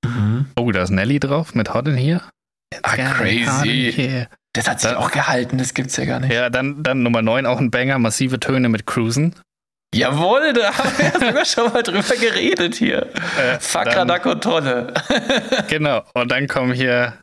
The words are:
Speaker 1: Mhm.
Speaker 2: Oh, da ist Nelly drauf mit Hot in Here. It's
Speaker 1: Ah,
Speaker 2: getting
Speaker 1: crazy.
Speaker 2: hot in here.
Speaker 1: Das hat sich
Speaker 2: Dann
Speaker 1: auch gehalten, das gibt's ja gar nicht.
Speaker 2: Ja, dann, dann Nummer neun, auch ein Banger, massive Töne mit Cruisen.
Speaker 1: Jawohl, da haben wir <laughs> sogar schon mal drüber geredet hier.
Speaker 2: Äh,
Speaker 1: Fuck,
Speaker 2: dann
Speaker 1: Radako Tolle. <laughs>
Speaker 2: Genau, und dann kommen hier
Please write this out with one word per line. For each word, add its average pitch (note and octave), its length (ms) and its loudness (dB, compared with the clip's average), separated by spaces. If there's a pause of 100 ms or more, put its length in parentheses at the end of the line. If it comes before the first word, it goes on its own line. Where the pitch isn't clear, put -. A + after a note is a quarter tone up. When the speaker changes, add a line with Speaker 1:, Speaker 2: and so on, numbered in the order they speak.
Speaker 1:
Mhm. A#2 420 0 (100)
Speaker 2:
Oh, A#2+ 160 0
da F#2+ 100 2
ist F#2 80 0
Nelly G#2+ 300 2
drauf C#3+ 340 -2
mit A3+ 180 0
Hot B2 160 -2
in C#3+ 80 0
Here. D3+ 260 0 (500)
It's - 120 -16
Speaker 1:
Ah, - 120 0
Speaker 2:
getting C3 160 -2
Speaker 1:
crazy. A#2+ 340 0
Speaker 2:
hot C3+ 200 0
in B2 260 0
here. B2+ 360 -2 (240)
Speaker 1:
Das A2+ 160 -2
hat A#2 120 -4
sich A2+ 100 0
Speaker 2:
Dann A#2+ 80 -2
Speaker 1:
auch A#2+ 120 -2
gehalten, C3 480 -2
das B2+ 160 -4
gibt's C3+ 220 -4
ja C3 80 -2
gar B2+ 160 -2
nicht. C3 120 0
Speaker 2:
Ja, A#2+ 180 0
dann, C#3 320 -2
dann C3 200 0
Nummer A#2 200 2
neun, A#2 240 2
auch A#2+ 140 0
ein B2+ 100 2
Banger, C3 280 0
massive B2 420 0
Töne C3 280 2
mit A2 180 0
Cruisen. B2 480 0 (600)
Speaker 1:
Jawohl, F#3 580 2
da A3 240 2
haben C4 220 0
wir D4+ 140 4
<laughs> D4+ 160 2
sogar C#4+ 160 2
schon A#3+ 280 0
mal A#3+ 100 2
drüber A3+ 340 0
geredet G#3 600 0
hier. - 320 0 (300)
Speaker 2:
Äh, B2+ 220 2
Speaker 1:
Fuck, - 260 -2
Speaker 2:
dann F3+ 240 2
Speaker 1:
Radako F3 260 0
Tolle. C#3 580 -2 (360)
<laughs> A#3+ 380 0
Speaker 2:
Genau, D3+ 340 0 (120)
und B2 160 0
dann C3 180 0
kommen B2+ 240 0
hier B2 500 0